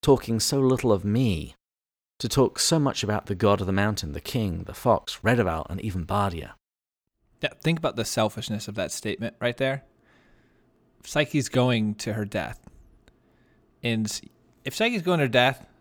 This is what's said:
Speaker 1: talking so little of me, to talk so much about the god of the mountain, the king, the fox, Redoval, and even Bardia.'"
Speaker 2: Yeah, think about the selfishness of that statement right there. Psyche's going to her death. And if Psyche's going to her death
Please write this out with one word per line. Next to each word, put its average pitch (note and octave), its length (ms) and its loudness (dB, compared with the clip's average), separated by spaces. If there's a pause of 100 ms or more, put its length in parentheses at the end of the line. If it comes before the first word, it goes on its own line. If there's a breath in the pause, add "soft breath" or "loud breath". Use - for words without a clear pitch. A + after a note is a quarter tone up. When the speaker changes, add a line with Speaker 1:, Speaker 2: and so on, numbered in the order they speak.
Speaker 1:
talking A#2 380 4
so C#3 220 0
little B2+ 320 4
of F#2+ 100 2
me, G#2 520 0 (640)
to A#2+ 100 -4
talk - 300 2
so E3 200 2
much C#3 240 0
about G#2 220 -2
the G2+ 100 -4
god G2+ 240 4
of F#2 80 -2
the F#2+ 60 0
mountain, G2 400 0
the - 80 -8
king, F#2 420 -4
the F2 100 -12
fox, - 480 0
Redoval, G2 480 0
and F#2 120 -8
even F2+ 240 -6
Bardia.'" F#2+ 500 -4 (840)
Speaker 2:
Yeah, C#3+ 80 -4 (100)
think E3 180 0
about D#3 200 -4
the A2+ 80 -2
selfishness G#2+ 640 -2
of G2+ 60 -10
that F#2+ 180 -4
statement A2 480 -6
right A#2+ 160 -2
there. C3+ 260 -2 (1200 soft breath)
Psyche's D3 460 0
going A#2 460 2
to A#2 180 -6
her A2 120 -2
death. F#2+ 340 -6 (1200 soft breath)
And A2 400 -2 (420)
if - 120 -10
Psyche's A3+ 260 0
going F3 160 0
to D3 60 2
her C3+ 40 2
death B2 380 2 (160)